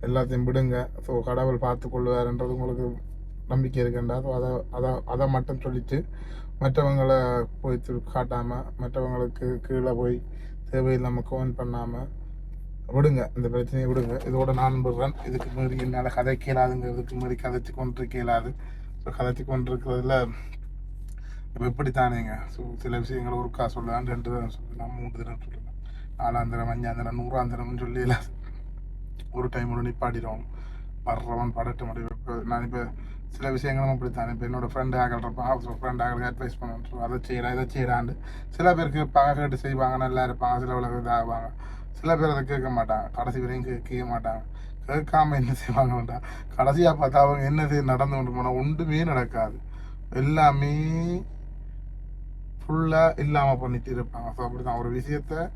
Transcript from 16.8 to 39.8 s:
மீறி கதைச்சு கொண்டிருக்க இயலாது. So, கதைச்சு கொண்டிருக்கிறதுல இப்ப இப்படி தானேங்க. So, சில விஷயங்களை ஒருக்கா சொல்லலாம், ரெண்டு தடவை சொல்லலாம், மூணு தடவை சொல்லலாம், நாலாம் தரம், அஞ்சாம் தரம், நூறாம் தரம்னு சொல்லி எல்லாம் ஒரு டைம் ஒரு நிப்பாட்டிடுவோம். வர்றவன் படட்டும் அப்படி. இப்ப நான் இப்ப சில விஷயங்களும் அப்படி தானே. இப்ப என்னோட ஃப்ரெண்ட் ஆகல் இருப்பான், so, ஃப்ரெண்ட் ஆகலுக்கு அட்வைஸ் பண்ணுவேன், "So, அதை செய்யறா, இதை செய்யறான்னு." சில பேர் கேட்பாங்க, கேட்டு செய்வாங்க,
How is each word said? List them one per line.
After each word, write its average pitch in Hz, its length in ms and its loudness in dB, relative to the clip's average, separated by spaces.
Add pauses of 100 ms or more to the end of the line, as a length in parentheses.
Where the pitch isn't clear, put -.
மீறி 123 140 0
கதைச்சு 123 400 -4
கொண்டிருக்க 127 440 -4
இயலாது. 120 360 2 (440)
So, - 140 -6
கதைச்சு 123 320 0
கொண்டிருக்கிறதுல 127 880 2 (1200)
இப்ப 120 120 -2
இப்படி 127 240 0
தானேங்க. 120 480 2 (100)
So, - 160 -10 (120)
சில 120 220 -2
விஷயங்களை 120 400 -2
ஒருக்கா 120 280 -2
சொல்லலாம், 117 400 -2
ரெண்டு 120 240 -2
தடவை 123 200 -2
சொல்லலாம், - 440 -8
மூணு 120 180 -6
தடவை - 280 -8
சொல்லலாம், - 300 -10 (460)
நாலாம் 120 340 0
தரம், 117 180 -2
அஞ்சாம் 117 280 -2
தரம், 117 240 -4
நூறாம் 127 320 0
தரம்னு 123 260 -4
சொல்லி 120 220 -4
எல்லாம் 120 400 0 (880)
ஒரு 123 200 -4
டைம் 120 220 -2
ஒரு 120 100 -2
நிப்பாட்டிடுவோம். 117 600 -4 (640)
வர்றவன் 117 460 -2
படட்டும் 113 360 -4
அப்படி. 117 220 -6
இப்ப 117 340 -6
நான் 120 200 -2
இப்ப 120 260 -4 (380)
சில 135 220 -4
விஷயங்களும் 135 400 2
அப்படி 123 200 0
தானே. 120 220 -4
இப்ப 120 140 -4
என்னோட 123 280 -2
ஃப்ரெண்ட் 127 220 0
ஆகல் 123 220 4
இருப்பான், 120 420 0
so, 120 120 -8
ஃப்ரெண்ட் 123 300 -2
ஆகலுக்கு 120 280 0
அட்வைஸ் 120 280 -6
பண்ணுவேன், 117 320 -8
"So, 123 100 -8
அதை 120 180 -2
செய்யறா, 123 340 -2
இதை 127 120 0
செய்யறான்னு." 123 520 0 (320)
சில 180 260 6
பேர் 165 140 2
கேட்பாங்க, 143 460 6
கேட்டு 143 220 0
செய்வாங்க, 131 400 0